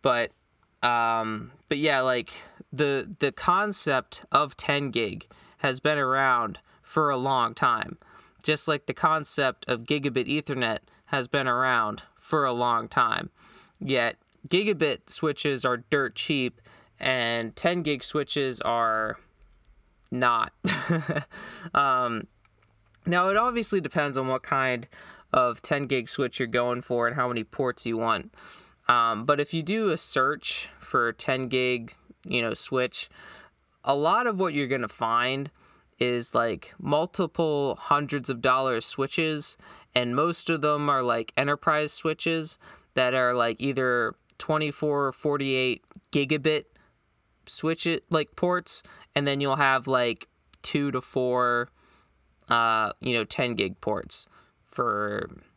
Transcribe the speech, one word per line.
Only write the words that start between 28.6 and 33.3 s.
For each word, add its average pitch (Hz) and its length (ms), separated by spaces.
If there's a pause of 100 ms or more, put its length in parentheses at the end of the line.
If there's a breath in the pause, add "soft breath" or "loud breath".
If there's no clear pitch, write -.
Um, 117 360
but 143 140
if 143 140
you 165 100
do 208 260
a 151 80
search - 720 (100)
for 117 340
ten 131 340
gig, 123 480 (300)
you 123 160
know, 113 120
switch, - 560 (760 loud breath)